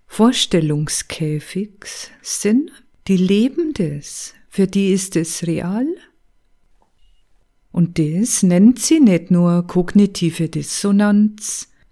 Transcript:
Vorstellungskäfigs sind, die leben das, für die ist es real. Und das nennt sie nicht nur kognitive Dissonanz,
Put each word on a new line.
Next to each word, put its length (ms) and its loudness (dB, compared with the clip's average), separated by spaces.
Vorstellungskäfigs 2000 -2
sind, 480 -2
die 80 2
leben 580 0
das, 600 -8
für 200 0
die 240 0
ist 240 -2
es 320 -6
real. 400 -4
Und 260 -2
das 460 -2
nennt 340 6
sie 220 2
nicht 320 4
nur 340 2
kognitive 840 0
Dissonanz, 1200 0